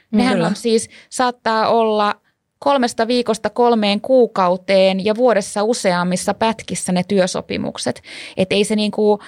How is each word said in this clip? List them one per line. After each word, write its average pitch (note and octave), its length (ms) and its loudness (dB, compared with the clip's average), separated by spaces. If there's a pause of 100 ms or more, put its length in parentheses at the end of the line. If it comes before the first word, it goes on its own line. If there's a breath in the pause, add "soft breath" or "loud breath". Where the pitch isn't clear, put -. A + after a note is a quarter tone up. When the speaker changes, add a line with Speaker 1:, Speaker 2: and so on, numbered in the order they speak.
(120)
Speaker 1:
Mm. A3 60 0
Speaker 2:
Nehän B3 160 2
Speaker 1:
Kyllä. E3+ 140 0
Speaker 2:
on G3 80 -2
siis, A3+ 340 -2 (200 loud breath)
saattaa A3+ 580 -2
olla G#3+ 480 0 (440)
kolmesta A#3+ 480 0
viikosta A#3 420 -2
kolmeen G#3+ 520 0
kuukauteen F#3+ 1040 2
ja G#3+ 100 0
vuodessa G#3 480 0
useammissa F#3 720 0
pätkissä A3 580 -4
ne F3+ 160 0
työsopimukset. - 960 -4 (360 loud breath)
Et F#3+ 140 0
ei G3 120 2
se G#3+ 120 -2
niinku, G#3 520 0